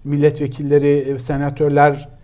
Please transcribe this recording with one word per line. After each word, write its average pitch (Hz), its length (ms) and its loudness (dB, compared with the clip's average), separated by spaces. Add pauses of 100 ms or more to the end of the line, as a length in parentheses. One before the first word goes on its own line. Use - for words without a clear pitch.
milletvekilleri, 143 840 0
e, 139 320 0
senatörler 143 880 0 (140)